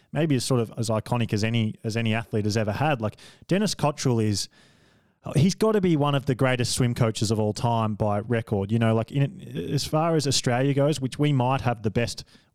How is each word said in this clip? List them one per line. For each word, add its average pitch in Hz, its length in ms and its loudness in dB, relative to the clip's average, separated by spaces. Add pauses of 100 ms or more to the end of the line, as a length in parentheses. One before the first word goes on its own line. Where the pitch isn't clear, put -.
(120)
maybe 147 260 0
as 113 60 -2
sort 127 180 2
of 104 140 -6
as 110 140 -4
iconic 113 440 0
as 104 100 0
any, 113 400 0
as 110 140 -4
any 110 180 0
athlete 110 300 -2
has 107 120 0
ever 107 140 0
had. 135 280 0
Like, 107 180 -4 (300)
Dennis 196 280 0
Cottrell 143 440 0
is, 107 300 0 (840)
he's 160 180 4
gotta 214 280 2
be 175 140 4
one 143 200 2
of 131 100 -2
the 135 80 0
greatest 127 400 2
swim 120 220 0
coaches 110 340 0
of 110 100 2
all 107 140 0
time 113 420 0
by 104 260 0
record. 107 500 -2
You 117 80 2
know, 113 160 4
like, 113 160 -2
in, 143 600 -4
as 143 140 0
far 165 300 0
as 147 120 2
Australia 131 460 0
goes, 139 260 0
which 131 200 -8
we 147 140 2
might 127 280 0
have 113 220 -2
the 110 80 -2
best, - 320 -4 (320)